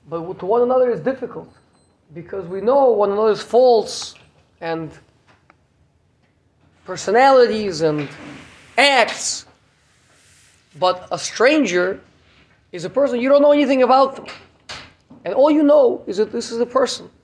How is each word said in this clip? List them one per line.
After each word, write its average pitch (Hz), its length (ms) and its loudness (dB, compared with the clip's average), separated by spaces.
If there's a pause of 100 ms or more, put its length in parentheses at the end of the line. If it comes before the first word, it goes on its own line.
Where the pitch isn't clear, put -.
but 170 300 -10
to 185 60 -12
one 226 160 0
another 247 300 0
is 202 80 -4
difficult, 254 500 -8 (640)
because 170 340 -14
we 190 120 -10
know 254 320 2
one 202 200 2
another's 208 300 0
faults 240 760 0 (440)
and 165 320 -8 (1900)
personalities 214 960 2
and 151 300 -2 (680)
acts, 262 680 0 (1300)
but 180 320 -2
a 180 80 -6
stranger 208 840 0 (720)
is 175 100 -12
a 175 60 -10
person, 247 320 -2
you 262 80 -2
don't 285 120 4
know 294 120 4
anything 277 280 2
about 262 360 2
them. - 80 -18 (1000)
And 180 100 -8
all 262 160 4
you 302 140 2
know 285 420 4
is 180 120 -8
that 214 160 -2
this 233 180 -8
is 233 80 -8
a 240 60 0
person. 240 440 -4 (140)